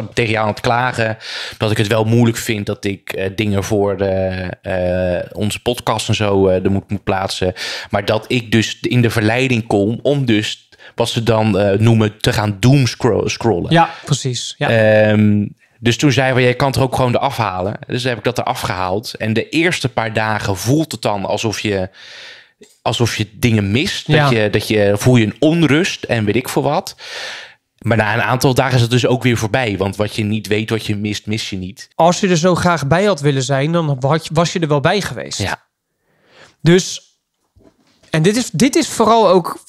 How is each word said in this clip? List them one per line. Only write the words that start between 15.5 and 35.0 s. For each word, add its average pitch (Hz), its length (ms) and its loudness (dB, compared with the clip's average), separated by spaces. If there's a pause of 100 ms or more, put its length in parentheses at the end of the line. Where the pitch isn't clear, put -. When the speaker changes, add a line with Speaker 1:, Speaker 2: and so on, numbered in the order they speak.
Speaker 1:
dus 113 180 0
toen 151 140 2
zei 131 220 0
hij, 123 100 4
"Jij 123 120 4
kan 139 120 0
het 131 80 -2
er - 60 2
ook 131 140 0
gewoon 123 200 0
eraf 127 220 -2
halen." 98 500 -4
Dus 123 160 -6
heb 123 140 -2
ik 104 60 -14
dat 120 140 -2
eraf - 240 -4
gehaald. 92 520 -4
En 110 200 -4
de 110 160 -2
eerste 160 400 0
paar 113 240 -4
dagen 107 440 -2
voelt 135 340 0
het - 100 -10
dan 104 240 -2
alsof 104 340 -2
je, 98 300 -2 (920)
alsof 120 340 -2
je 107 180 -4
dingen 107 380 2
mist. 143 360 -2
Dat 151 80 2
Speaker 2:
Ja. 147 140 4 (120)
Speaker 1:
je, 107 80 2
dat 110 180 -2
je, 101 300 2
voel 127 180 4
je 113 100 4
een 104 140 -4
onrust 160 640 2
en 113 220 -2
weet 101 100 0
ik 127 140 -2
veel 151 140 -2
wat. 147 320 -2 (840)
Maar 113 200 0
na 107 160 2
een 113 80 0
aantal 123 320 2
dagen 127 220 2
is 123 60 4
het 117 100 2
dus 123 140 2
ook 123 180 0
weer 123 140 2
voorbij. 107 400 -2
Want 95 180 -2
wat 104 200 -4
je 113 80 -2
niet 104 240 -4
weet, 107 220 -2
wat 113 160 -4
je 107 100 -4
mist, 104 300 -6
mis 107 240 -6
je 98 80 -10
niet. 92 380 -12
Speaker 2:
Als 170 240 2
je 202 80 0
er 180 100 2
zo 175 180 2
graag 165 320 0
bij 165 160 2
had 190 180 0
willen 139 220 0
zijn, 135 280 -2
dan 160 300 0
had 151 260 0
je, - 60 -8
was 160 200 0
je 190 60 -2
er 165 80 -2
wel 147 140 2
bij 180 200 0